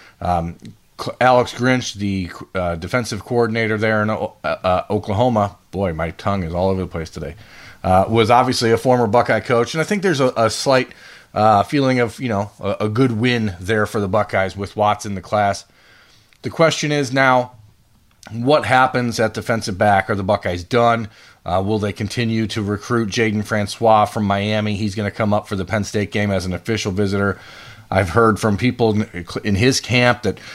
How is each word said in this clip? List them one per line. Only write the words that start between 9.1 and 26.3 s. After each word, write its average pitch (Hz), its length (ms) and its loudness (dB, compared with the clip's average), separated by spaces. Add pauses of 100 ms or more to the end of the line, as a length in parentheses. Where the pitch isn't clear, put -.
coach. 117 340 0
And 160 60 -4
I 156 60 0
think 202 180 -2
there's 170 160 2
a, 127 160 2
a 113 140 2
slight, 127 420 0 (420)
uh, 104 300 4
feeling 131 380 0
of, 113 180 -2
you 131 80 -4
know, 104 320 -2
a, 98 220 -4
a 107 80 -2
good 120 240 2
win 110 480 0
there 107 240 0
for 107 160 -4
the 98 80 -2
Buckeyes 95 480 0
with 98 180 -10
Watts 104 300 0
in 101 100 -6
the 92 60 -8
class. 101 420 0 (800)
The 120 80 -8
question 156 420 0
is 143 220 -2
now, 127 400 2 (800)
what 123 320 2
happens 123 560 2
at 110 120 0
defensive 110 440 -4
back? 101 320 2
Are 110 60 0
the 101 60 -4
Buckeyes 92 440 -2
done? 117 420 2 (380)
Uh, 90 200 0
will 107 140 0
they 101 140 -4
continue 113 520 -4
to 107 160 -4
recruit 104 480 -2
Jaden 107 360 0
Francois 107 580 2
from 104 220 -2
Miami? 104 500 0
He's 101 180 -4
gonna 104 160 -4
come 104 240 -2
up 107 140 -2
for 107 80 -6
the 95 80 -4
Penn 98 220 -2
State 104 260 -4
game 104 180 0
as 95 160 -2